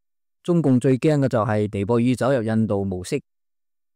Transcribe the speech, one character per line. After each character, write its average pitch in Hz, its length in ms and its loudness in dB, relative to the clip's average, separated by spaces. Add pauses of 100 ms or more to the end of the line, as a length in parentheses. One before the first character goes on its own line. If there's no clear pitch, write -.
(420)
中 175 200 0
共 131 160 4
最 131 200 2
驚 151 200 2
嘅 135 100 2
就 117 120 0
係 107 320 0
尼 101 120 -4
泊 117 120 0
爾 120 180 2
走 117 160 0
入 127 120 0
印 110 240 0
度 98 180 -2
模 92 180 -6
式。 143 180 -6 (760)